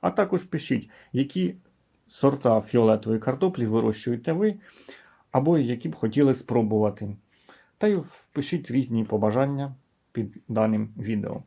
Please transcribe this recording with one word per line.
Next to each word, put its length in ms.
а 100
також 320
пишіть, 460
які 420
сорта 520
фіолетової 580
картоплі 460
вирощуєте 680
ви, 220
або 260
які 320
б 60
хотіли 400
спробувати. 800
Та 100
й 80
впишіть 760
різні 320
побажання 720
під 360
даним 500
відео. 500